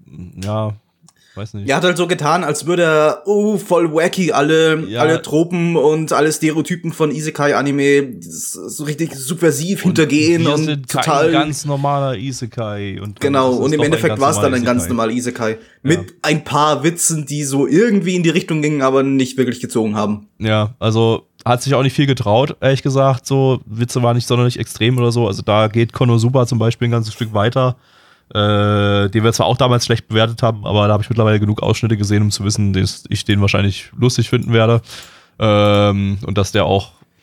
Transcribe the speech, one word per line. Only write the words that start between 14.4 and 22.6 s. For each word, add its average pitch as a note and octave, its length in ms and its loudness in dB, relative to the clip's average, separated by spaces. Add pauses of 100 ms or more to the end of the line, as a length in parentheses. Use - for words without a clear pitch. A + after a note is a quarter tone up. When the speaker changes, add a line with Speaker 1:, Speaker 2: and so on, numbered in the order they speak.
Speaker 2:
ein B2 80 0
Speaker 1:
normaler A#2 40 -2
Speaker 2:
ganz B2 180 2
Speaker 1:
Isekai. B2+ 100 -4
Speaker 2:
normaler A2+ 180 -2
Isekai. A#2+ 400 -4
Speaker 1:
Ja. A2 60 -6 (260)
Speaker 2:
Mit C#3+ 380 0
ein D#3 240 0
paar D3 400 2
Witzen, E3 400 -2
die D3 180 -6
so C#3 240 0
irgendwie F#3+ 480 2
in F3 80 0
die E3 60 2
Richtung D#3 320 0
gingen, D3 200 0
aber C3+ 220 2
nicht C3+ 340 0
wirklich B2 220 0
gezogen A2 380 -2
haben. G#2 300 -2 (120)
Speaker 1:
Ja, G#2+ 400 0
also A2+ 440 2 (200)
hat A#2+ 180 0
sich C3+ 140 -2
auch B2+ 80 4
nicht C3+ 140 0
viel C#3+ 100 4
getraut, - 540 0